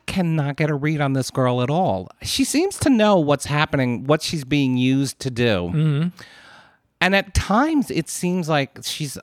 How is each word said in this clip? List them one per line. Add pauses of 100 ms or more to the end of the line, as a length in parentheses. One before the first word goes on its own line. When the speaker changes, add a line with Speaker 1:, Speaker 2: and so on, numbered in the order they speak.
Speaker 1:
cannot
get
a
read
on
this
girl
at
all. (140)
She
seems
to
know
what's
happening,
what
she's
being
used
to
do.
Speaker 2:
Mm-hmm. (920)
Speaker 1:
And
at
times,
it
seems
like
she's